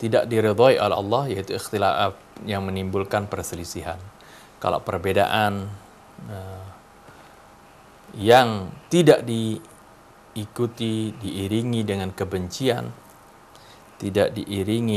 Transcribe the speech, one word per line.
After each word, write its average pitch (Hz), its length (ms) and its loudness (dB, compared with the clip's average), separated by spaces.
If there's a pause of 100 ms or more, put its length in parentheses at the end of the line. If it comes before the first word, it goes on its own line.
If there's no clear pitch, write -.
tidak 113 240 2
diridhoi 110 560 4
oleh 98 160 2
Allah, 104 320 0
yaitu 98 240 -4
ikhtilaf 98 640 0 (320)
yang 98 160 -2
menimbulkan 95 640 -2
perselisihan. 85 720 -8 (560)
Kalau 90 240 -2
perbedaan, 98 880 0 (640)
eh, 95 320 -14 (1500)
yang 110 560 4 (160)
tidak 170 400 6
diikuti, 110 1900 -6
diiringi 107 640 -2
dengan 98 240 -2
kebencian, 95 800 -4 (1120)
tidak 98 320 2
diiringi 107 640 -2